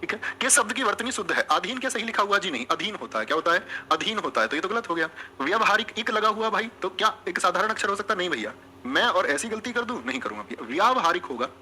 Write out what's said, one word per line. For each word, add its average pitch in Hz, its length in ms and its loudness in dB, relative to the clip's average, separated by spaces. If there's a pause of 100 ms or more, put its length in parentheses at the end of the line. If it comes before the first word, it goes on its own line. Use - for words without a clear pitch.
ठीक - 120 -6
है। 220 60 -6 (220)
किस 262 140 4
शब्द 233 180 4
की 262 100 -2
वर्तनी 226 280 0
शुद्ध 196 200 -4
है? 120 200 0
आधीन 180 260 2
क्या 254 120 -2
सही 220 140 -2
लिखा 220 200 0
हुआ? 202 140 2
जी 190 140 0
नहीं, 123 200 -2
अधीन 165 240 -2
होता 113 240 -4
है। 110 60 0
क्या 143 100 0
होता 160 160 2
है? 175 160 2 (240)
अधीन 208 280 0
होता 139 220 0
है, 110 60 4
तो 127 80 -2
ये 156 60 0
तो 180 80 -2
गलत 226 200 -2
हो 170 60 0
गया। 165 140 0 (320)
व्यवहारिक 202 560 2
इक 247 140 -2
लगा 214 180 2
हुआ 220 200 0
भाई, 208 200 -2 (120)
तो 185 80 -2
क्या 208 280 0 (100)
एक 185 120 -2
साधारण 180 300 2
अक्षर 208 200 -2
हो 202 60 2
सकता? 208 200 -2
नहीं 180 140 0
भैया, 113 240 -2 (320)
मैं 143 180 2
और 190 220 4
ऐसी - 240 0
गलती 220 220 -6
कर 240 100 -2
दूं? 233 240 -4
नहीं 262 140 -4
करूंगा - 240 -6
भैया। 110 220 -10
व्यावहारिक 180 600 2
होगा 123 220 -4 (140)